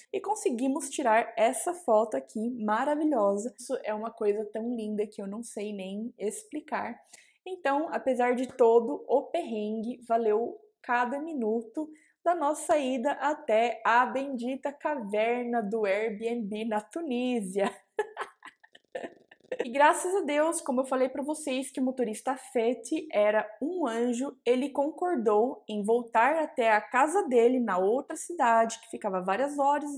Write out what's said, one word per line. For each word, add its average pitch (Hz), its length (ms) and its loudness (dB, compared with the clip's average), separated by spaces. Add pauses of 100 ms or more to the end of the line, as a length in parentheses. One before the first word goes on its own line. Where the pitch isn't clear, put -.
(120)
E 392 80 -4
conseguimos 269 720 -2
tirar 233 460 2
essa 262 360 0
foto 226 440 2
aqui 233 340 -6 (120)
maravilhosa. 233 960 0
Isso - 240 -6
é 214 120 -4
uma 220 160 -6
coisa 214 340 -2
tão 226 320 -6
linda 214 300 -4
que 208 160 -12
eu 196 40 -10
não 208 160 -8
sei 214 300 -8
nem 202 460 -8
explicar. 214 840 -8 (460)
Então, 320 440 -2
apesar 247 440 2
de 247 120 -2
todo 233 640 4
o 277 140 4
perrengue, 226 840 -4
valeu 226 540 0 (220)
cada 247 360 0
minuto 269 720 -4 (320)
da 349 120 2
nossa 311 420 0
ida 269 360 0
até 240 720 0
a 240 200 6
bendita 262 680 -4
caverna 240 880 -2
do 214 240 -2
Airbnb 214 800 -2
na 214 140 -2
Tunísia. 240 920 -2 (240)
<laughs> - 420 -8 (1200)
E 247 60 -6
graças 311 460 4
a 403 80 2
Deus, 311 400 0
como 254 180 0
eu 262 60 -2
falei 262 220 2
pra 269 140 -6
vocês, 277 480 -4
que 294 100 -6
o - 20 -2
motorista 254 520 -2
Feti 247 800 -2
era 208 340 4 (140)
um 330 260 -2
anjo, 240 480 -2 (100)
ele 262 260 2
concordou 277 1000 2
em 208 140 -4
voltar 233 540 2
até 262 360 0
a 214 80 6
casa 311 480 2
dele 247 320 4
na 208 160 0
outra 240 400 0
cidade, 233 640 2
que - 80 -20
ficava 202 320 -4
várias 247 380 0
horas 294 400 2